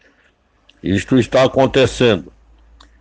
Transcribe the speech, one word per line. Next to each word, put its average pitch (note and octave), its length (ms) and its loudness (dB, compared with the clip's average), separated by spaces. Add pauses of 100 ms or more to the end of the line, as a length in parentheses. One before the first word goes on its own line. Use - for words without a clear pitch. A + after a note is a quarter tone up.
(800)
Isto G2 380 -2
está - 240 0
acontecendo. B2 920 0 (680)